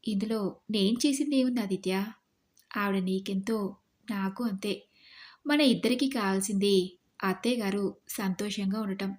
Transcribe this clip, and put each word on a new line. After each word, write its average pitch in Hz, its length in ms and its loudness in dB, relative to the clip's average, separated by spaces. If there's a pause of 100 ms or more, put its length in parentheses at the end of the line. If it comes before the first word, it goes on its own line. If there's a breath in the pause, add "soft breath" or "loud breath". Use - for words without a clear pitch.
"ఇందులో 214 380 -2 (300)
నేను 214 260 2
చేసింది 285 380 2
ఏముంది 247 260 2
ఆదిత్య? 185 320 -2 (800)
ఆవిడ 196 320 0
నీకెంతో 190 540 -2 (500)
నాకు 196 360 -4
అంతే. 202 300 -2 (720 loud breath)
మన 294 220 2
ఇద్దరికీ 254 420 2
కావాల్సింది 196 680 2 (480)
అత్తయ్య 196 340 0
గారు 202 260 0 (260)
సంతోషంగా 202 720 -2
ఉండటం" 196 380 -4